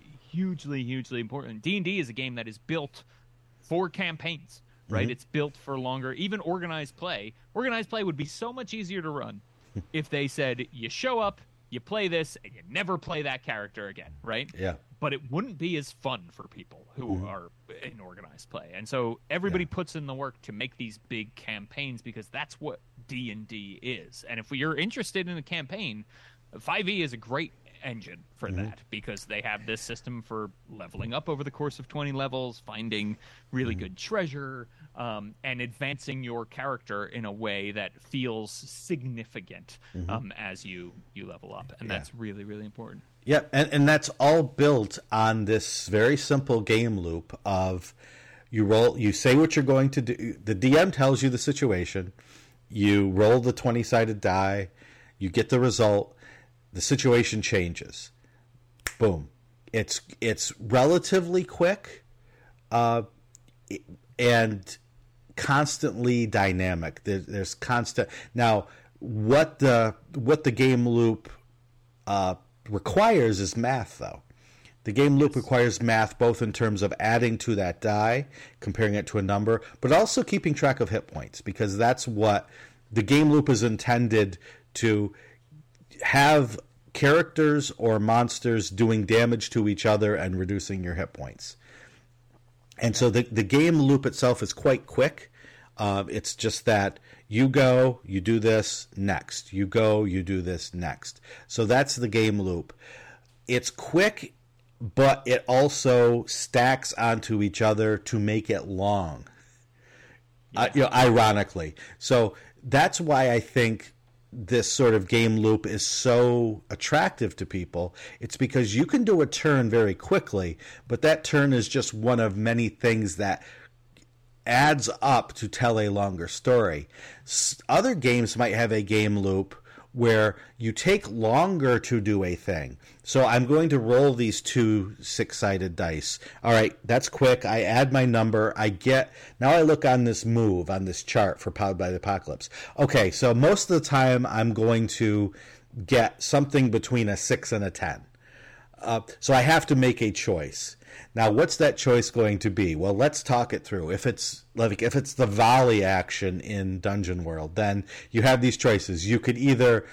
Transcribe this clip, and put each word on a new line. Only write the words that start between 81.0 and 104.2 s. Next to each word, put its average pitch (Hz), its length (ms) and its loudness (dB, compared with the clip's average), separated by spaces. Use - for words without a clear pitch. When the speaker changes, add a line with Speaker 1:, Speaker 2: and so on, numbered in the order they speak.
Speaker 2:
points, - 340 -14
because 98 360 -4
that's 120 300 0
what 104 420 0
the 110 120 0
game 147 280 4
loop 147 180 4
is 113 140 4
intended 110 720 2
to 104 380 0
have, 139 560 4
characters 151 840 2
or 110 220 2
monsters 113 720 0
doing 110 340 2
damage 113 460 2
to 107 180 2
each 104 160 -2
other 107 300 2
and 92 240 -4
reducing 95 440 -4
your 87 120 -6
hit - 180 -8
points. - 420 -16
And 113 160 0
so 123 140 4
the, 117 220 2
the 110 120 0
game 151 360 4
loop 139 260 4
itself 123 380 0
is 98 100 -6
quite 131 320 0
quick. - 460 -2
Uh, 98 320 -2
it's - 260 -8
just - 300 -4
that 101 340 2
you 120 200 2
go, 127 560 4
you 95 180 -4
do 110 180 2
this, 110 560 0
next. - 580 -4
You 98 140 -2
go, 107 380 2
you 92 180 -2
do 92 180 -4
this, 87 320 -8
next. 85 480 -10
So 117 180 -2
that's 131 300 2
the 120 120 -4
game 107 340 2
loop. 90 320 -4
It's 123 220 -2
quick, - 640 -2